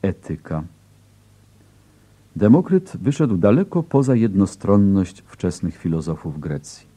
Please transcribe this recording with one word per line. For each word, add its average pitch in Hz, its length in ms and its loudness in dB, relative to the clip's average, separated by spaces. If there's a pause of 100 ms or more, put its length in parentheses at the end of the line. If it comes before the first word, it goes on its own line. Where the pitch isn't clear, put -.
Etyka. 80 600 -8 (1700)
Demokryt 180 640 2
wyszedł 135 360 -2
daleko 139 460 2
poza 139 320 0
jednostronność 98 1120 0
wczesnych - 520 -6
filozofów 80 640 -6
Grecji. 73 460 -12 (100)